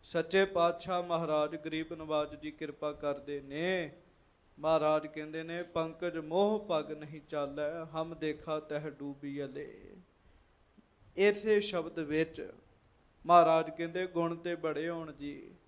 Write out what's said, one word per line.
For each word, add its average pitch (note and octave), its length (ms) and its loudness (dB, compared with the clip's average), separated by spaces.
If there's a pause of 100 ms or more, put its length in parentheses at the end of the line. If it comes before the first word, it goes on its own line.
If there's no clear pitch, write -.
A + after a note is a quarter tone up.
ਸੱਚੇ F3+ 420 4
ਪਾਤਸ਼ਾਹ F3+ 580 2
ਮਹਾਰਾਜ D#3+ 520 2
ਗਰੀਬ D#3 380 -6
ਨਵਾਜ D3+ 480 -2
ਜੀ D3+ 100 -8
ਕਿਰਪਾ D3+ 400 -6
ਕਰਦੇ C#3+ 480 -4
ਨੇ। D#3 520 -2 (680)
ਮਹਾਰਾਜ D#3 480 4
ਕਹਿੰਦੇ D#3 360 -8
ਨੇ, E3+ 200 -6
"ਪੰਕਜ E3 540 -4
ਮੋਹ G3 520 2
ਪਗ D#3 220 0
ਨਹੀਂ D3+ 300 -12
ਚਾਲੈ, D3+ 640 -4
ਹਮ D#3+ 300 -6
ਦੇਖਾ D#3 440 -4
ਤਹਿ D3+ 300 -6
ਡੂਬੀ C#3+ 540 -8
ਅਲੇ।" C#3 520 -12 (1200)
ਇਸੇ G#3 420 6
ਸ਼ਬਦ E3+ 400 -2
ਵਿੱਚ D#3 500 0 (760)
ਮਹਾਰਾਜ E3 440 8
ਕਹਿੰਦੇ, E3+ 380 -4
"ਗੁਣ E3+ 280 0
ਤੇ E3+ 200 -4
ਬੜੇ D#3+ 340 -2
ਹੋਣ E3 240 -8
ਜੀ C#3+ 420 -12 (120)